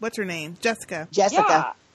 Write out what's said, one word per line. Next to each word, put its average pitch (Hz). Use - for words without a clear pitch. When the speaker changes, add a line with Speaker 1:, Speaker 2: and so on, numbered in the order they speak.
Speaker 1:
what's 220
her 208
name? 170
Jessica. 190
Speaker 2:
Jessica. 208
Speaker 3:
Yeah. 151